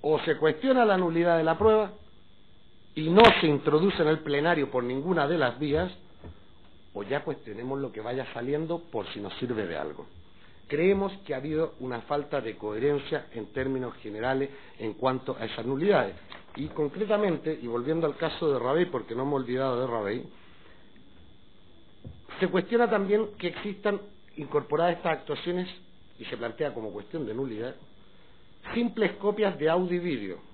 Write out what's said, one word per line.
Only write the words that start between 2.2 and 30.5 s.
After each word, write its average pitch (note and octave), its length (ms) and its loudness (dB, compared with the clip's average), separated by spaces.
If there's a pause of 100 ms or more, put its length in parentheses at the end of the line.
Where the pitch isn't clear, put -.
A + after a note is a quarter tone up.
y D#3 160 0
no G3+ 120 10 (180)
se F3 60 4
introduce D3+ 540 4
en D#3 80 6
el D#3 120 4
plenario D3 500 2
por B2+ 120 0
ninguna C#3+ 460 0
de E3+ 100 0
las B2 200 0
vías, D3+ 340 0 (1000)
o G2+ 80 -6
ya C3 200 -4
cuestionemos C3 560 -6
lo C3+ 140 -6
que G#2+ 80 -10
vaya B2 320 -4
saliendo D3+ 480 -2 (100)
por G#2 220 -4
si G#2+ 80 -10
nos G2 140 -8
sirve A#2 320 -4
de E2 100 -6
algo. D2 300 -8 (600)
Creemos G3 460 2 (120)
que D3 100 -4
ha C3 40 -4
habido D#3 420 -2
una B2 220 -6
falta C#3+ 380 -2
de A2 160 -8
coherencia C3+ 760 -2
en G#2+ 200 -8
términos C3 440 -4
generales C3 540 -2 (280)
en A2 160 -6
cuanto B2+ 420 -2
a A2+ 80 -6
esas A2+ 220 -6
nulidades. C3+ 480 2 (420)
Y D3 120 -6
concretamente, E3 920 -2
y A#2+ 60 -10
volviendo C3+ 400 -2
al C#3+ 100 -2
caso D#3+ 360 -2
de C3 60 0
Rabey, C#3+ 280 2
porque A#2 280 -6
no B2+ 100 -2
me C#3+ 80 0
he C#3+ 40 0
olvidado B2+ 440 -2
de C3 60 -2
Rabey, A2+ 380 -2 (2250)
se F#3 100 0
cuestiona G3 400 2
también G#3 480 2
que F3+ 120 -6
existan G3+ 520 -4 (360)
incorporadas D3+ 600 0
estas D#3+ 220 -2
actuaciones, F3 500 -4 (500)
y A2+ 80 -14
se B2 100 -8
plantea A#2 360 -4
como A2 200 -8
cuestión A2 340 -6
de G#2+ 80 -4
nulidad, A#2+ 400 -6 (1000)
simples A3 380 2
copias G3+ 460 0
de D3+ 100 2
audio F3+ 280 2
y F3+ 40 0
vídeo. A2 380 -4 (160)